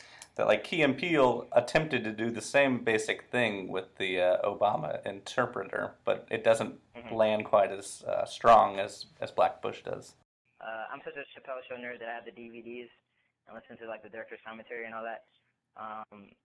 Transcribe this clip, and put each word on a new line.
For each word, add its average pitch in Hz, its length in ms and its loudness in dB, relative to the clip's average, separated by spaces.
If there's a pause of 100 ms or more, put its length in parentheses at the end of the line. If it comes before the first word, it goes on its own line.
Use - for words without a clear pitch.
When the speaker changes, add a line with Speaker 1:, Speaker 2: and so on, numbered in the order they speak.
(340)
Speaker 1:
that, 113 140 0
like, 107 160 4
Key - 180 -2
and 135 160 4
Peele 135 540 4
attempted 139 520 2
to 107 80 -4
do 120 200 -2
the 113 100 -6
same 135 420 2
basic 110 460 0
thing 101 380 0
with 92 300 -6
the, 92 240 0
uh, 90 200 4
Obama 104 640 0
interpreter, 101 1000 -4
but - 280 -2
it - 120 -2
doesn't 113 380 2 (140)
Speaker 2:
Mm-hmm. 117 180 -10
Speaker 1:
land 110 320 2
quite 101 260 4
as, - 340 -12
uh, - 200 -2
strong 101 540 6
as, 104 260 -8 (140)
as - 120 -8
Black - 300 0
Bush - 220 -8
does. - 320 -10 (460)
Speaker 2:
Uh, 110 300 -10
I'm 139 120 -12
such 160 120 -14
a 143 80 -12 (160)
Chappelle 127 300 -12
Show 127 80 -10
nerd 123 220 -12
that 113 100 -10
I 117 60 -8
have 117 100 -14
the 117 60 -14
D 117 180 -16
V 117 120 -14
Ds 117 300 -14 (560)
and 107 80 -20
listen 117 220 -20
to, 113 100 -14
like, 110 160 -12
the 107 60 -20
director's 113 320 -14
commentary 113 440 -14
and 113 80 -12
all 113 100 -10
that. 113 220 -10 (520)
Um, 107 680 -16